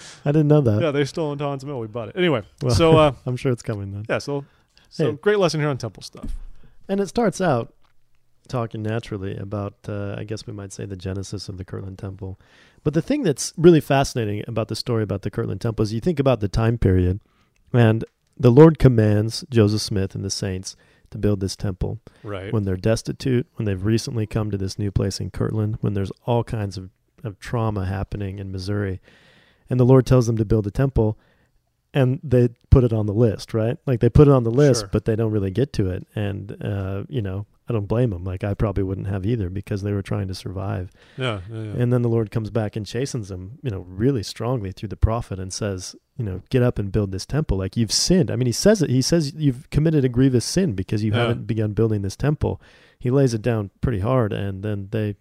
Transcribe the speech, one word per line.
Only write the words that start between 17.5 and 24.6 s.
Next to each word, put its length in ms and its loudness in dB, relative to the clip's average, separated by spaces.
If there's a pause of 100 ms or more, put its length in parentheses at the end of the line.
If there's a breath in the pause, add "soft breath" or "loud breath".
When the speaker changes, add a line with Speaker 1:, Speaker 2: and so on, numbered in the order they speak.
Speaker 1:
and 300 4 (340)
the 140 6
Lord 280 10
commands 720 4
Joseph 320 4
Smith 340 -4
and 100 -6
the 60 -6
saints 440 -6 (360 soft breath)
to 60 -12
build 240 0
this 140 -4
temple. 440 -6 (240 loud breath)
Speaker 2:
Right. 280 -10
Speaker 1:
When 120 0
they're 140 -2
destitute, 680 -2 (100)
when 100 -4
they've 200 -2
recently 400 0
come 240 -4
to 80 -4
this 220 -6